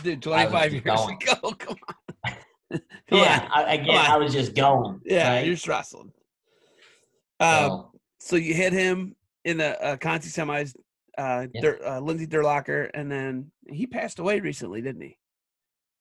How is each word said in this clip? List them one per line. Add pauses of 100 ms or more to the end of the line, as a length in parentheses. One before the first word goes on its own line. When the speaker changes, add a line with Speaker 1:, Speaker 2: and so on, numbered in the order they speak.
Speaker 1:
Dude,
Speaker 2:
I
was
Speaker 1:
twenty-five
Speaker 2:
just
Speaker 1:
years
Speaker 2:
going.
Speaker 1:
ago.
<laughs>
Come (100)
on. (1120)
Come
Speaker 2:
Yeah,
Speaker 1:
on.
Speaker 2:
I,
again,
Speaker 1:
Come
on.
Speaker 2:
I
was
just
going,
Speaker 1:
Yeah,
Speaker 2:
right?
Speaker 1:
you're
just
wrestling. (1300)
Uh,
Speaker 2:
So (280)
Speaker 1:
so
you
hit
him (300)
in
the,
uh,
Conti
semis, (420)
uh,
Speaker 2:
Yeah.
Speaker 1:
Dur-,
uh,
Lindsey
Durlacher,
and
then (180)
he
passed
away
recently,
didn't
he? (840)